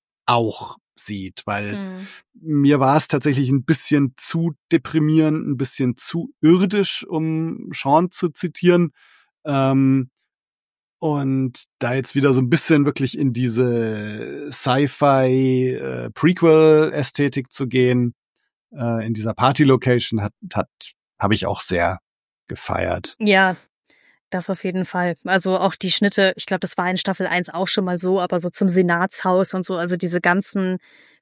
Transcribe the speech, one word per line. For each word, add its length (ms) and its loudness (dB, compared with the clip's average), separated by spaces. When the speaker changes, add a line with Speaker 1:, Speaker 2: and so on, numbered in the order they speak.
Speaker 1:
auch 520 -2
sieht, 500 -10
weil 320 -6
Speaker 2:
Mhm. 300 -12
Speaker 1:
mir 380 2
war 180 2
es 100 0
tatsächlich 420 0
ein 160 0
bisschen 520 0
zu 360 -4
deprimierend, 760 0
ein 100 -2
bisschen 400 -4
zu 440 -8
irdisch, 640 2
um 640 -4
Sean 380 2
zu 180 -2
zitieren. 640 2
Ähm, 640 2
und 640 -2
da 160 -2
jetzt 180 -4
wieder 200 4
so 80 4
ein 80 0
bisschen 360 4
wirklich 320 -2
in 160 0
diese 1200 -2
Sci-Fi, 1200 2
äh, 380 -8
Prequel-Ästhetik 1400 4
zu 160 -6
gehen, 460 2
äh, 340 -4
in 100 -4
dieser 180 -4
Party-Location 880 2
hat, 120 -6
hat, 160 -2
hab 160 2
ich 140 -2
auch 140 -4
sehr 380 -2
gefeiert. 720 -6
Speaker 2:
Ja, 360 2
das 200 -6
auf 140 -6
jeden 220 -4
Fall. 300 -4
Also 340 0
auch 160 -2
die 160 -4
Schnitte, 460 2
ich 80 -4
glaub, 160 -4
das 160 -4
war 120 -2
in 80 -2
Staffel 300 -4
eins 220 -4
auch 180 -4
schon 160 0
mal 160 -2
so, 220 0
aber 180 -2
so 100 -4
zum 200 0
Senatshaus 840 2
und 120 -4
so, 120 -2
also 200 -2
diese 240 -2
ganzen 560 0